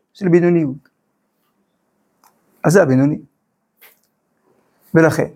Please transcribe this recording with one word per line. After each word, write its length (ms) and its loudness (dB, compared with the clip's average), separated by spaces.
של 160 -8
בינוניות. 600 0
אז 80 2
זה 100 4
הבינוני. 360 -2
ולכן, 420 0